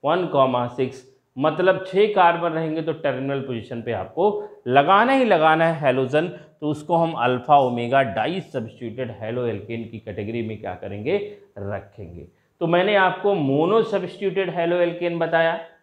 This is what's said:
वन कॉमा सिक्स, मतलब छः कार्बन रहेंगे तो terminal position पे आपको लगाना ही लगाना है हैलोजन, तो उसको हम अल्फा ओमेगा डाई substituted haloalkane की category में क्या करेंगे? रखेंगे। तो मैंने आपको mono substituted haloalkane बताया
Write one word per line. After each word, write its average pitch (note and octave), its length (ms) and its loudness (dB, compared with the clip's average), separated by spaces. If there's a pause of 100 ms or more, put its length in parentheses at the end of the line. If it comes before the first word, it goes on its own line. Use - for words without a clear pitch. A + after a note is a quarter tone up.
वन E3+ 220 0
कॉमा B2 420 2
सिक्स, - 480 -6 (200)
मतलब D#3 500 2
छः G#3 280 2
कार्बन E3+ 360 4
रहेंगे D#3+ 320 -4
तो D#3 120 -2
terminal C#3 460 -2
position A#2 420 -8
पे A#2 120 -4
आपको F#3 540 -2 (200)
लगाना F#3 440 4
ही C4+ 120 2
लगाना E3 420 4
है D#3+ 140 0
हैलोजन, C3+ 480 2
तो - 400 -10
उसको D3+ 280 -2
हम E3 240 2
अल्फा B2+ 380 4
ओमेगा B2 520 2
डाई C3 320 -2
substituted A#2 680 -8
haloalkane A2+ 760 -6
की A2+ 80 -12
category A2 440 -8
में A2 180 -8
क्या G2 140 -8
करेंगे? G#2+ 640 -6 (200)
रखेंगे। G2 680 -12 (340)
तो F3 60 -2
मैंने F#3 300 2
आपको F#3+ 400 2
mono D#3+ 500 2
substituted F#3+ 680 -4
haloalkane E3+ 640 0
बताया E3 400 2 (220)